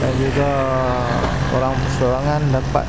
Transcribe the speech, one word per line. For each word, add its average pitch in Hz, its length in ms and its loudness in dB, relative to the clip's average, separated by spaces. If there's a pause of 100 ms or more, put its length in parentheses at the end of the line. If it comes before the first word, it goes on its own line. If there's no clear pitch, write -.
dan 131 160 0
juga 139 300 0 (1040)
orang 131 240 0
perseorangan 135 640 0 (100)
dapat 131 380 0